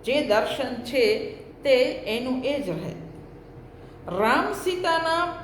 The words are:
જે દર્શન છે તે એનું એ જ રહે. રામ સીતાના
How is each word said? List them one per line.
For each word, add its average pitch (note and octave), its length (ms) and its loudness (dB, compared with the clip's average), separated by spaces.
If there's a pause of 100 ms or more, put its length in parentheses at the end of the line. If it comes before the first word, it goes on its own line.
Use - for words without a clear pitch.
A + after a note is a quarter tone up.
જે B3+ 180 2
દર્શન A#3+ 520 0
છે A#3 600 2 (280)
તે C4+ 220 6
એનું B3+ 600 -2
એ C#4 180 0
જ F#3 60 -4
રહે. D#3+ 260 -4 (1200)
રામ C#4+ 340 4
સીતાના E4+ 760 0 (160)